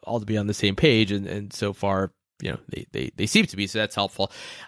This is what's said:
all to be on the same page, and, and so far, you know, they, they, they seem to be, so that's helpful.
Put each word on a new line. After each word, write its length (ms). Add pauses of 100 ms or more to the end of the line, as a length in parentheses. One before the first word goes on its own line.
all 160
to 80
be 100
on 80
the 80
same 220
page, 360
and, 140
and 260
so 220
far, 380 (280)
you 120
know, 80 (100)
they, 220
they, 240
they 100
seem 220
to 100
be, 80
so 140
that's 160
helpful. 360 (360)